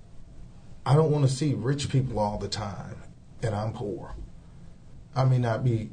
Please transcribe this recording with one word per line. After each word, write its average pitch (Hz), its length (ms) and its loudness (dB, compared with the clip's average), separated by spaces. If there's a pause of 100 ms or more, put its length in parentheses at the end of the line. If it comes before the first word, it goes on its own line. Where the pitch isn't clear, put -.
(880)
I 127 80 8
don't 156 160 8
wanna 143 180 4
see 147 240 0
rich 117 380 -2
people 117 280 2
all 104 200 0
the 98 100 -4
time 101 540 -6 (400)
and 107 120 0
I'm 107 200 -2
poor. 95 400 -6 (1000)
I 131 120 4
may 131 120 6
not 120 260 2
be 113 280 2